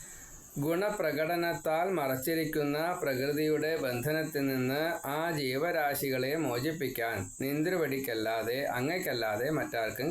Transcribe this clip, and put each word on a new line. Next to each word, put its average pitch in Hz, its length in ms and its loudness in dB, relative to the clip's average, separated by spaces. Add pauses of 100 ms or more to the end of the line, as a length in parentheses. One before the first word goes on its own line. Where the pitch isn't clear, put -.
(580)
ഗുണപ്രകടനത്താൽ 165 1300 2
മറച്ചിരിക്കുന്ന 147 880 0 (240)
പ്രകൃതിയുടെ 147 720 2
ബന്ധത്തിൽ 147 720 0
നിന്ന് 131 360 2 (240)
ആ 143 140 -2 (100)
ജീവരാശികളെ 143 1080 0
മോചിപ്പിക്കാൻ 127 800 0 (220)
നിന്ദ്രവടിക്കല്ലാതെ, 135 1200 0
അങ്ങയ്ക്കല്ലാതെ 123 840 0
മറ്റാർക്കും 117 600 0